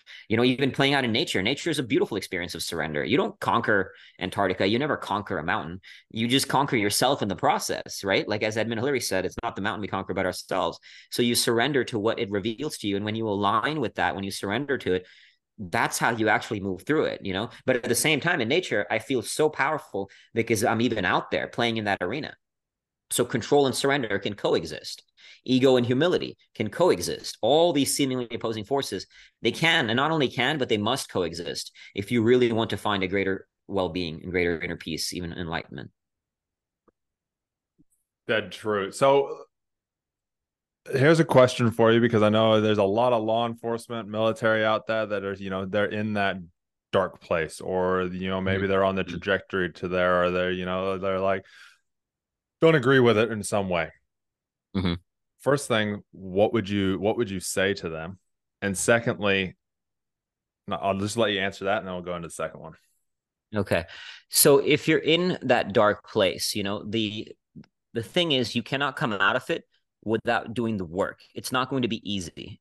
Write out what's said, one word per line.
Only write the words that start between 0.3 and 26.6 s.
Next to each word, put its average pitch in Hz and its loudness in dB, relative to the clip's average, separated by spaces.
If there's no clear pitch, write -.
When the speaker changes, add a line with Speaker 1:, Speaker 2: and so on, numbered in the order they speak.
Speaker 1:
know, 120 4
even 127 2
playing 139 2
out 139 2
in 117 0
nature, 113 0
nature 139 -2
is 143 -2
a 143 -2
beautiful 131 0
experience 90 -6
of 80 -8
surrender. 76 -4
You 101 2
don't 208 -2
conquer 104 0
Antarctica. 95 0
You 110 2
never 139 -2
conquer 101 -4
a 73 -6
mountain. 90 -4
You 113 -2
just 131 2
conquer 139 0
yourself 123 2
in 107 -2
the 95 -2
process, - -4
right? 98 0
Like, 104 -2
as 107 -2
Edmund 110 -2
Hillary 131 0
said, 92 -2
"It's 87 -4
not 117 -6
the 98 -6
mountain 104 -4
we 98 -8
conquer, 95 -6
but 92 0
ourselves." 90 -2
So - 0
you 120 4
surrender 120 2
to 120 -6
what 107 0
it 110 -4
reveals 110 -4
to 110 -6
you. 98 0
And 101 -4
when 107 -4
you 113 -4
align 107 0
with 107 -4
that, 87 0
when 98 -6
you 98 -4
surrender 120 -4
to 90 -2
it, 92 -2
that's 117 -2
how 131 2
you 110 0
actually 110 0
move 92 -6
through 151 0
it, 69 -6
you 95 -4
know? 101 -4
But 131 2
at 117 -4
the 117 0
same 151 2
time, 170 0
in 110 0
nature, 131 0
I 110 0
feel 120 -2
so 151 0
powerful 135 -4
because 113 0
I'm 110 2
even 113 0
out 117 0
there 64 -2
playing 117 -2
in 107 -4
that 98 0
arena. 120 -6
So 120 2
control 139 2
and 123 0
surrender 131 0
can 104 -6
coexist. 92 -4
Ego 131 6
and 127 4
humility 123 0
can 110 -4